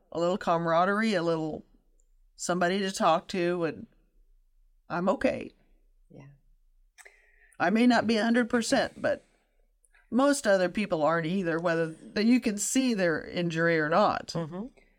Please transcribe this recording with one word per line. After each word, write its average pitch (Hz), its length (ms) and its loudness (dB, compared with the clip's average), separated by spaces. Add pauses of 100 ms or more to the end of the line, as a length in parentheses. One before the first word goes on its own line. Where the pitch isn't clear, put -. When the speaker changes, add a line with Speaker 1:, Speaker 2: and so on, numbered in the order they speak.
(120)
Speaker 1:
a - 80 -6
little 175 160 0
camaraderie, 185 800 0
a 170 80 0
little 160 420 -4 (720)
somebody 180 440 0
to 190 120 -2
talk 180 360 0
to, 175 360 -2
and 147 220 -8 (1000)
I'm 170 200 -2
okay. - 440 -2 (600)
Speaker 2:
Yeah. 139 100 -20 (1300)
Speaker 1:
I 170 120 0
may 226 160 4
not 233 200 4
be 226 100 2
a 208 80 0
hundred 233 260 0
percent, 233 500 0
but - 240 -2 (840)
most 277 360 2
other 190 220 4
people 180 340 -2
aren't 160 240 2
either, 170 320 -2
whether 165 360 0 (200)
that 208 120 0
you 240 140 6
can 208 180 -2
see 254 360 0
their 175 300 0
injury 165 540 0
or 151 100 0
not. 165 460 0
Speaker 2:
Mm-hmm. 170 300 -8 (340)